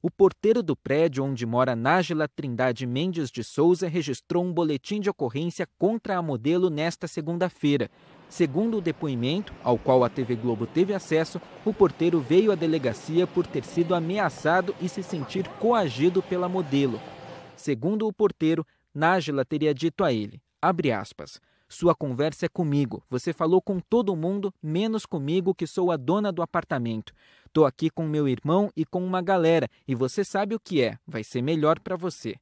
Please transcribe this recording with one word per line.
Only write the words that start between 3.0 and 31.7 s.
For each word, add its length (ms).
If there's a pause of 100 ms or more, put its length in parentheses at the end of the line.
de 140
Souza 440
registrou 560
um 100
boletim 460
de 100
ocorrência 580 (100)
contra 400
a 40
modelo 480
nesta 380
segunda-feira. 840 (400)
Segundo 480
o 40
depoimento, 720 (120)
ao 120
qual 280
a 60
T 140
V 120
Globo 320
teve 260
acesso, 480 (240)
o 80
porteiro 460
veio 320
à 40
delegacia 720
por 200
ter 200
sido 300
ameaçado 840
e 80
se 140
sentir 460 (120)
coagido 600
pela 260
modelo. 540 (540)
Segundo 520
o 60
porteiro, 520 (280)
Nájila 500
teria 300
dito 300
a 100
ele, 260 (220)
abre 300
aspas, 500 (260)
"Sua 280
conversa 500
é 40
comigo. 600
Você 240
falou 300
com 160
todo 360
mundo, 460
menos 460
comigo, 480
que 100
sou 260
a 60
dona 340
do 120
apartamento. 680 (400)
Tô 140
aqui 240
com 160
meu 220
irmão 500
e 80
com 180
uma 200
galera, 440 (200)
e 80
você 280
sabe 300
o 60
que 240
é. 240
Vai 160
ser 180
melhor 380